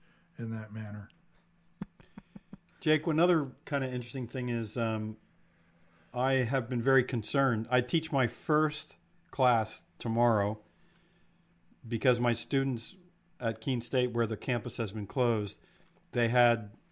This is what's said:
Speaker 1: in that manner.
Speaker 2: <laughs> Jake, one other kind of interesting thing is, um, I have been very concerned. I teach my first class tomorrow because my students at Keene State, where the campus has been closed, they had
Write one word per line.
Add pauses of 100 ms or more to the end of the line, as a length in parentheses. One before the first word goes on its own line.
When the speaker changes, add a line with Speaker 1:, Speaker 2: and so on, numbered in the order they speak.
(380)
Speaker 1:
in
that
manner. (760)
Speaker 2:
<laughs>
Jake,
one
other (120)
kind
of
interesting
thing
is,
um, (960)
I
have
been
very
concerned.
I
teach
my
first (340)
class (160)
tomorrow (1300)
because
my
students (420)
at
Keene
State,
where
the
campus
has
been
closed, (520)
they
had (220)